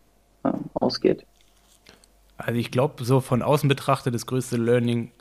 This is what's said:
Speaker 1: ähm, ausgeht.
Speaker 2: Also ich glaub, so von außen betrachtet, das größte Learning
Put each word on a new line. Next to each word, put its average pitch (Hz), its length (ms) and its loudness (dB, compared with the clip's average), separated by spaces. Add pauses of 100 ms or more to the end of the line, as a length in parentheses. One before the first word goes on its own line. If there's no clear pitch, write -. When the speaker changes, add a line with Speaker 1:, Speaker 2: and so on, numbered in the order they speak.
(440)
Speaker 1:
ähm, - 200 -2 (100)
ausgeht. - 500 0 (1120)
Speaker 2:
Also 120 200 -4
ich 117 120 -4
glaub, 135 300 0
so 127 200 2
von 120 220 0
außen 143 260 2
betrachtet, 139 460 0
das 117 120 -6
größte 127 300 -4
Learning 117 540 2 (100)